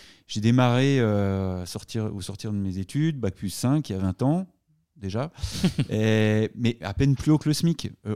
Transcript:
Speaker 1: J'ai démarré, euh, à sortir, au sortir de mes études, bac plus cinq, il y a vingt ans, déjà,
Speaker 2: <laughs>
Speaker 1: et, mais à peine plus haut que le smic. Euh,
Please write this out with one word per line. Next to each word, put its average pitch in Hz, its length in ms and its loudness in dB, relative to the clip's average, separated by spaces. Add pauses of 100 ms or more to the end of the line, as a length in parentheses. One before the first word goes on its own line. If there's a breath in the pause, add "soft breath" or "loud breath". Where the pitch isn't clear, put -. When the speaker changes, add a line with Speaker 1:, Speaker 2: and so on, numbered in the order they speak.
(280 loud breath)
Speaker 1:
J'ai 110 120 -6
démarré, 127 600 4
euh, 98 640 0
à - 20 -10
sortir, 107 480 -6
au 98 60 -8
sortir 104 320 -10
de 101 60 -2
mes 95 200 -4
études, 143 400 -2
bac 98 160 -2
plus 98 160 -8
cinq, 143 400 0
il 98 40 -4
y - 20 -4
a - 20 -4
vingt 92 240 -2
ans, 170 240 0 (480)
déjà, 107 380 -6 (300 loud breath)
Speaker 2:
<laughs> - 280 0
Speaker 1:
et, 110 640 2
mais 120 260 0
à 87 140 -6
peine 139 220 4
plus 156 160 2
haut 151 60 6
que - 100 -4
le 151 60 2
smic. - 360 0 (160)
Euh, 107 100 -2